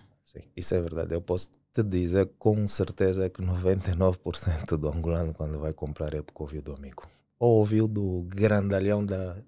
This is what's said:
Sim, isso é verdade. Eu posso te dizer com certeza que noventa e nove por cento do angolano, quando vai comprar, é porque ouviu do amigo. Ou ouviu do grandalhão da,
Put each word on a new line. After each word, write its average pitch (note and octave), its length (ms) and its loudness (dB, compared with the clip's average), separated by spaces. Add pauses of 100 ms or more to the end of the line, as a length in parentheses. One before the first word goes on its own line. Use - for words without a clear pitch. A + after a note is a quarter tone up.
(220)
Sim, - 180 -20 (140)
isso F2+ 200 -4
é F#2 80 2
verdade. E2 320 -4
Eu F2 80 -2
posso - 280 -4 (220)
te A#2 100 2
dizer F#2 560 2
com G#2+ 300 2
certeza F#2 600 0
que - 100 -14
noventa F#2 500 0
e F2+ 40 0
nove F#2 240 2
por - 180 -8
cento D#2+ 400 -2
do D2 140 -2
angolano, E2 420 -2
quando D#2 260 -6
vai D#2 140 -4
comprar, D2+ 400 -8
é D2+ 80 -4
porque - 220 -14
ouviu D2 180 -10
do C#2+ 140 -10
amigo. C2+ 300 -16 (340)
Ou A#2 220 6
ouviu A2 280 4
do G2 400 -2
grandalhão G2+ 760 2
da, F#2+ 280 -4 (160)